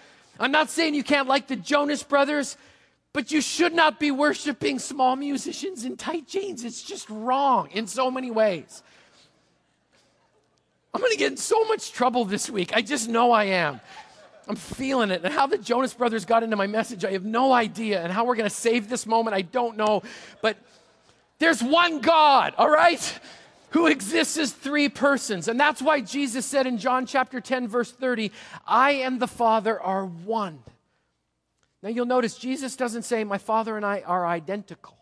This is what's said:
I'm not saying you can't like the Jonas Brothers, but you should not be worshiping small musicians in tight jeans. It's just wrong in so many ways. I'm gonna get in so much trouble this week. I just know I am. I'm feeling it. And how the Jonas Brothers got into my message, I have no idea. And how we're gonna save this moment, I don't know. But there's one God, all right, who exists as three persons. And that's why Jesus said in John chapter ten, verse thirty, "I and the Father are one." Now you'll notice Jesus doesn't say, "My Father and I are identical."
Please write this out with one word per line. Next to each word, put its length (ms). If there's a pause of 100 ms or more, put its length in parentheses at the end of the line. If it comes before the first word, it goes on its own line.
(400)
I'm 120
not 180
saying 240
you 100
can't 240
like 200
the 80
Jonas 480
Brothers, 520 (580)
but 180
you 100
should 320
not 260
be 120
worshiping 680
small 380
musicians 720
in 120
tight 300
jeans. 360
It's 200
just 260
wrong 640
in 160
so 240
many 180
ways. 540 (2000)
I'm 80
gonna 140
get 160
in 60
so 260
much 280
trouble 340
this 260
week. 240
I 80
just 260
know 220
I 140
am. 360 (680)
I'm 80
feeling 560
it. 120
And 100
how 140
the 100
Jonas 360
Brothers 320
got 180
into 120
my 120
message, 380
I 60
have 140
no 280
idea. 480
And 100
how 140
we're 100
gonna 140
save 400
this 160
moment, 300
I 60
don't 360
know. 260 (380)
But 160 (840)
there's 240
one 380
God, 560
all 120
right, 500 (500)
who 180
exists 500
as 140
three 360
persons. 600
And 120
that's 220
why 200
Jesus 440
said 220
in 100
John 280
chapter 360
ten, 260
verse 240
thirty, 400 (360)
"I 240
and 280
the 80
Father 540
are 240
one." 540 (1200)
Now 80
you'll 160
notice 320
Jesus 380
doesn't 280
say, 200
"My 160
Father 360
and 100
I 160
are 260
identical." 760